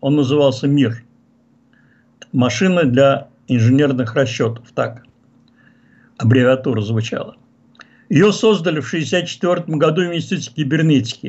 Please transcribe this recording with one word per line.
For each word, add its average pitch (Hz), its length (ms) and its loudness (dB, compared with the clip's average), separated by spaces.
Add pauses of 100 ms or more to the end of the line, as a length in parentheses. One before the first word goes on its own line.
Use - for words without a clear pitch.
Он 139 160 0
назывался 143 520 0
«МИР». 135 340 0 (1300)
Машина 165 520 0
для 131 440 2 (200)
инженерных 127 640 2
расчётов, 117 580 -2
так 117 300 -6 (1120)
аббревиатура 123 640 2
звучала. 110 560 -6 (720)
Её 185 220 4
создали 185 480 0
в 143 100 -6
шестьдесят 170 380 -2
четвёртом 170 520 -2
году 156 240 2
в 175 120 -4
Институте - 400 -8
кибернетики 151 760 0